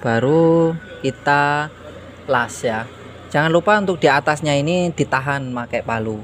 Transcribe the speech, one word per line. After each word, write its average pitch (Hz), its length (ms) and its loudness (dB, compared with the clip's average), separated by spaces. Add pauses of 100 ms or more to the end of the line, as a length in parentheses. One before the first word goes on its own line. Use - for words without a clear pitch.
baru 165 720 4 (320)
kita 143 640 0 (560)
las 120 400 -2
ya. 113 240 -4 (400)
Jangan 156 240 2
lupa 190 240 4
untuk 190 240 -2
di 151 80 6
atasnya 147 480 2
ini 175 320 2
ditahan 135 640 -2
pakai 120 320 -6
palu. 110 380 -4